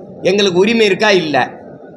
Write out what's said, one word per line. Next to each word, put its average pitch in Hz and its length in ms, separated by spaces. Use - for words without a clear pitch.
எங்களுக்கு 190 380
உரிமை 220 260
இருக்கா? 208 240
இல்ல. 151 460